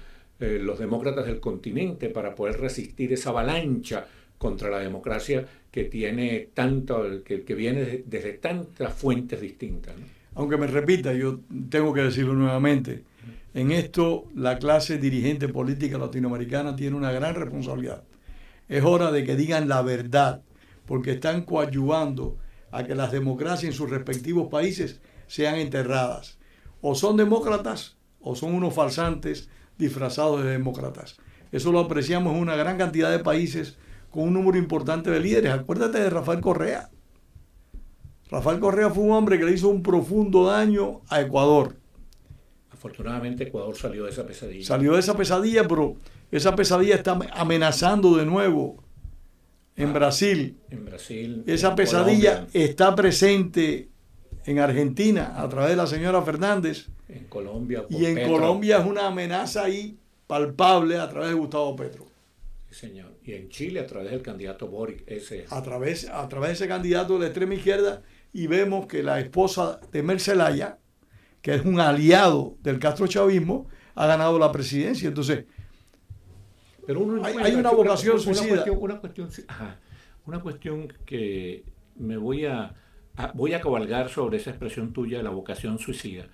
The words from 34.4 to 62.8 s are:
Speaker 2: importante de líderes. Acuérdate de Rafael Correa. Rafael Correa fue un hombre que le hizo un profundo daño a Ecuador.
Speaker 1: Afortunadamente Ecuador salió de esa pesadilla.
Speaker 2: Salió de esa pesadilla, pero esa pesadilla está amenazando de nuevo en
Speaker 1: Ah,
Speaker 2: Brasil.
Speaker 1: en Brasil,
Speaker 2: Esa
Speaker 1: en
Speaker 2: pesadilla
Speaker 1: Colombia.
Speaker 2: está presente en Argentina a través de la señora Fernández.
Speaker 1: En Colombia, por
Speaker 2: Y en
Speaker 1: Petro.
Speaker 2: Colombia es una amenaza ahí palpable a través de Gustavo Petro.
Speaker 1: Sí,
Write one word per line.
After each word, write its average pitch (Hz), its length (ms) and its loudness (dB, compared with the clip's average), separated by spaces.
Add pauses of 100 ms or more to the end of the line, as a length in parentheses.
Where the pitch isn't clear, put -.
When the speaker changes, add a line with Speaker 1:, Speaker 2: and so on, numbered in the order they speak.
Speaker 2:
importante 160 520 0
de 165 100 2
líderes. 196 320 2
Acuérdate 196 480 0
de 196 100 2
Rafael 165 300 -2
Correa. - 500 -2 (1400)
Rafael 147 300 0
Correa 208 300 2
fue 190 140 2
un 214 80 6
hombre 214 260 4
que 165 80 2
le 175 80 4
hizo 190 160 4
un 196 140 2
profundo 190 640 4
daño 202 640 2
a 151 120 2
Ecuador. 139 540 4 (960)
Speaker 1:
Afortunadamente 120 720 -8
Ecuador 107 300 -8
salió 104 280 -8
de 101 80 -8
esa 120 140 -10
pesadilla. 95 400 -12
Speaker 2:
Salió 139 280 4
de 180 60 6
esa 202 180 2
pesadilla, 202 500 2
pero 156 280 2 (360)
esa 185 240 2
pesadilla 190 400 6
está 185 240 0 (140)
amenazando 165 840 4
de 156 100 4
nuevo 170 580 0 (920)
en 143 140 0
Speaker 1:
Ah, 143 40 0
Speaker 2:
Brasil. 143 640 2 (120)
Speaker 1:
en 110 160 -14
Brasil, 113 640 -10
Speaker 2:
Esa 165 220 2
Speaker 1:
en 190 60 0
Speaker 2:
pesadilla 202 600 6
Speaker 1:
Colombia. - 260 0
Speaker 2:
está 185 340 6
presente 185 920 4 (560)
en 143 140 0
Argentina 147 800 2
a 143 120 -4
través 135 220 2
de 180 60 2
la 170 100 2
señora 170 340 2
Fernández. 160 680 -2 (180)
Speaker 1:
En - 180 -18
Colombia, 110 640 -6
por 156 120 -4
Speaker 2:
Y 170 60 4
en 165 100 2
Speaker 1:
Petro. 165 180 2
Speaker 2:
Colombia 196 460 4
es 170 60 2
una 202 220 0
amenaza 185 560 -4
ahí 202 340 -4 (300)
palpable 165 680 4
a 160 120 -4
través 147 200 -4
de 165 60 0
Gustavo 147 400 -2
Petro. 131 300 -12 (640)
Speaker 1:
Sí, - 60 -20 (120)